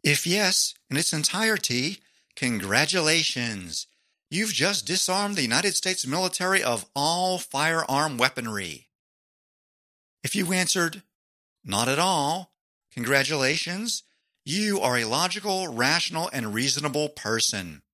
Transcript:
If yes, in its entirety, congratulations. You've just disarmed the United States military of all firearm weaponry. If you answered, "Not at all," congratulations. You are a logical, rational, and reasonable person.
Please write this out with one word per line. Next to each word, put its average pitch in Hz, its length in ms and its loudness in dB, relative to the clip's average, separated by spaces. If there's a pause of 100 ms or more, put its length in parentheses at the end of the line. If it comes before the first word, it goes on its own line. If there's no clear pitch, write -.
If 147 240 2
yes, 185 480 2 (140)
in 131 80 -2
its - 160 0
entirety, 175 880 -2 (340)
congratulations. 123 1500 0 (420)
You've 196 240 -2
just 147 320 0
disarmed 196 520 0
the 147 60 0
United 147 340 2
States 185 280 -2
military 185 560 0
of 117 320 -2
all 180 460 0
firearm 151 760 0
weaponry. 110 720 -2 (1300)
If - 120 -4
you 185 160 0
answered, 185 520 0 (600)
"Not 104 240 2
at 139 120 2
all," 175 540 2 (380)
congratulations. 143 1120 0 (400)
You 202 380 0
are 123 160 2
a 117 80 2
logical, 185 640 -2
rational, 156 640 0
and 110 200 -4
reasonable 143 560 0
person. 107 720 -2 (120)